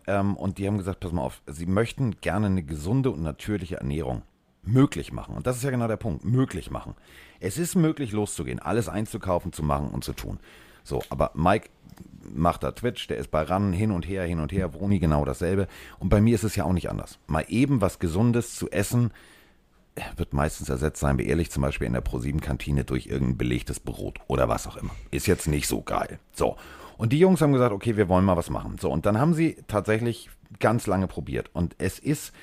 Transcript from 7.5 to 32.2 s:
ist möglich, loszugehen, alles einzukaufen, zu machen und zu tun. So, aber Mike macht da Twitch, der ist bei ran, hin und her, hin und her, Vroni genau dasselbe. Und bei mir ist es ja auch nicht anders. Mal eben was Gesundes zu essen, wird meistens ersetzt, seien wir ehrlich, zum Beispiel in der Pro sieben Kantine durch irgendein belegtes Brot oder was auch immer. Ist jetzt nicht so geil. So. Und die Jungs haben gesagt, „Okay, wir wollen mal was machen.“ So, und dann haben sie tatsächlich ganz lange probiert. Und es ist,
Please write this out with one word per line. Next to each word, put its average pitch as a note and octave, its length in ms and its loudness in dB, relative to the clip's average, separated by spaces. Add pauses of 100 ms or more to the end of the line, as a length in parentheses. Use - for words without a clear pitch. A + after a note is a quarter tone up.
ist E3 180 -2
möglich, D#3 380 4
loszugehen, E2+ 460 -2
alles G2 320 0
einzukaufen, F#2 640 -2
zu - 80 -6
machen C#2+ 260 0
und - 160 -6
zu - 80 -6
tun. G1+ 260 -8 (460)
So, B1+ 240 -4
aber C#2+ 240 0
Mike F#2+ 380 2 (520)
macht D#2 420 0
da C2 80 -2
Twitch, - 340 -6
der - 100 -4
ist B1+ 140 -8
bei D#2 100 2
ran, F#2+ 320 0
hin G#2+ 200 0
und E2 140 -2
her, F#2+ 180 -4
hin E2+ 160 -2
und D2+ 120 -4
her, F#2 220 -2
Vroni G2 240 2
genau D2+ 260 4
dasselbe. F2+ 440 0 (320)
Und F#2 100 0
bei G#2 100 6
mir A2+ 140 6
ist G#2+ 100 0
es G#2 100 -2
ja F#2 100 -2
auch F2+ 100 2
nicht - 160 -2
anders. - 360 -8
Mal D2+ 220 0
eben C3 320 2
was F#2 180 0
Gesundes A2+ 580 2
zu - 120 -6
essen, A#2 420 2 (1040)
wird - 160 -4
meistens C#2+ 360 0
ersetzt, C#2 320 -2
seien C#2 180 2
wir G1+ 80 0
ehrlich, E2 240 0
zum C#2 120 -2
Beispiel C#2+ 240 -2
in A#1 60 -2
der B1 80 0
Pro B1+ 200 -2
sieben C#2+ 200 -2
Kantine C#2 440 -2
durch C2 220 -4
irgendein B1+ 300 0
belegtes B1 440 -2
Brot G1+ 380 -8 (100)
oder C2 200 2
was - 180 -2
auch - 100 -12
immer. - 160 -8 (180)
Ist - 160 -4
jetzt F2+ 200 2
nicht D2 200 0
so - 160 -2
geil. - 360 -4 (140)
So. - 240 0 (400)
Und A2+ 160 0
die D3 60 4
Jungs F#3 240 8
haben C#3+ 100 6
gesagt, B2 200 4
„Okay, G2+ 240 0
wir G2+ 120 4
wollen F#2 160 6
mal F#2+ 120 6
was E2 140 -2
machen.“ G#1+ 280 -6
So, E2 120 0
und D#2 140 0
dann G#2+ 140 4
haben D#3 160 4
sie D#3 220 0 (120)
tatsächlich G#2+ 600 0 (280)
ganz A#2 280 2
lange F#2+ 200 2
probiert. C2 460 -6
Und F2 260 -2
es F#2+ 200 -2
ist, - 340 -4 (100)